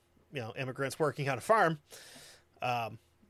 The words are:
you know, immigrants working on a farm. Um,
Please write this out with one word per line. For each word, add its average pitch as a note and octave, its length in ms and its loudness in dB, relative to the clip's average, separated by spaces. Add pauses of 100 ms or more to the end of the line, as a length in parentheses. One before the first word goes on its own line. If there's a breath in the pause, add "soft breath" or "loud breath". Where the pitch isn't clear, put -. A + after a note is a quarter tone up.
(340)
you C#3+ 80 -4
know, A2+ 160 -8
immigrants C3 400 -4
working C#3+ 320 0
on B2+ 80 0
a - 40 -6
farm. F3 380 4 (800 loud breath)
Um, A#2 360 -2 (320)